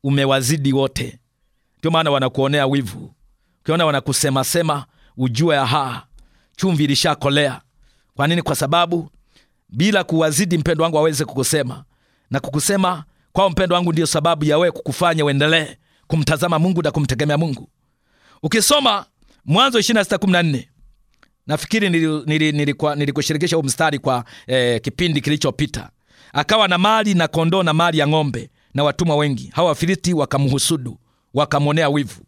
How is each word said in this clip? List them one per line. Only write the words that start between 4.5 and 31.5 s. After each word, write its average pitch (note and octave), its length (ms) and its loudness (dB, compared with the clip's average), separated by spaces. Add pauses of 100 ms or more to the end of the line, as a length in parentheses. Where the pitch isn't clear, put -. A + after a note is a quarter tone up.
ujue, C3 400 0
aha, C3 500 -2 (500)
chumvi E3+ 260 2
ilishakolea. C#3+ 800 0 (540)
Kwa C#3 120 0
nini? E3+ 140 0
Kwa D3 140 -2
sababu E3 540 0 (600)
bila F#3 340 2
kuwazidi, D#3+ 540 0
mpendo D#3+ 260 0
wangu, E3 140 0
waweze D3+ 280 0
kukusema. C3 580 -4 (480)
Na C3+ 80 -2
kukusema F3+ 640 -2 (280)
kwao, F#3+ 180 2
mpendo F3 260 0
wangu, F3 160 0
ndio D#3+ 140 2
sababu D#3 400 0
ya D3 120 2
wewe F3 140 4
kukufanya D#3+ 540 -2
uendelee D3 500 0 (320)
kumtazama D#3+ 520 0
Mungu F3 220 2
na D3+ 100 0
kumtegemea D3 460 0
Mungu. D#3 320 -4 (760)
Ukisoma A3 600 2 (400)
Mwanzo A#3+ 340 4
ishirini A3+ 200 2
na G3 40 2
sita F#3+ 140 0
kumi F#3+ 160 2
na F3 100 4
nne, C#3+ 260 -2 (800)
nafikiri G3 420 0
nili-, D#3+ 360 0
nili-, D#3 260 0
nilikuwa, D3 440 -2
nilikushirikisha D3 600 -2
huu D#3+ 80 0
mstari C#3+ 360 -2
kwa, B2 260 -2 (220)
eh, A#2+ 340 0
kipindi D#3 400 -2
kilichopita. D3 680 -4 (440)
Akawa G3+ 340 0
na F3+ 100 0
mali G#3 360 2
na E3 140 2
kondoo E3 360 0
na D#3 100 0
mali E3 240 2
ya C#3+ 100 2
ng'ombe D3 420 -2 (240)
na C#3+ 100 0
watumwa D3+ 320 0
wengi. D3 400 -2
Hawa F3 140 2
Wafilisti F3 440 0
wakamhusudu, C#3 840 -2 (340)
wakamwonea D3 560 0